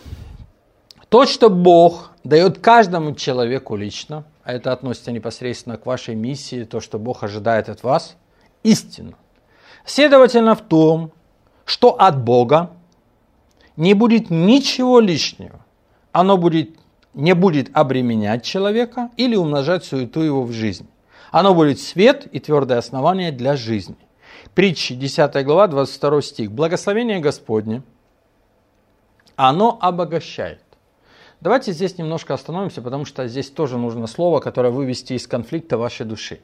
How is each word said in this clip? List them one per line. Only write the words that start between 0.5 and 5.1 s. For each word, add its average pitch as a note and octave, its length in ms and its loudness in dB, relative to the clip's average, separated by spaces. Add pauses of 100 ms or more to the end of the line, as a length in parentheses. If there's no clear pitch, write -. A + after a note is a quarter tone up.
то, B3+ 160 6
что - 240 4
Бог F3 600 4 (120)
дает D#3+ 360 2
каждому F3+ 560 4
человеку B2 600 -4
лично, G#2 500 -12 (180)
а B2 100 -10
это B2+ 180 -6
относится B2+ 400 -8